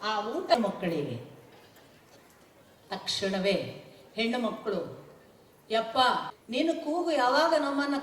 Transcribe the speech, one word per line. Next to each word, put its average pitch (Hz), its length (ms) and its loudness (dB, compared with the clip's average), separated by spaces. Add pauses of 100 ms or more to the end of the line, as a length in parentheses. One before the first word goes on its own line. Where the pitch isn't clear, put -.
ಆ 214 220 -2
ಊಟ 269 320 -4
ಮಕ್ಕಳಿಗೆ 165 800 -4 (1500)
ತಕ್ಷಣವೇ 190 920 -2 (300)
ಹೆಣ್ಣು 233 240 0
ಮಕ್ಕಳು, - 680 -4 (640)
"ಯಪ್ಪ, 226 280 0 (500)
ನಿನ್ನ 294 220 2 (140)
ಕೂಗು 330 260 0
ಯಾವಾಗ 285 500 4
ನಮ್ಮನ್ನ 285 420 0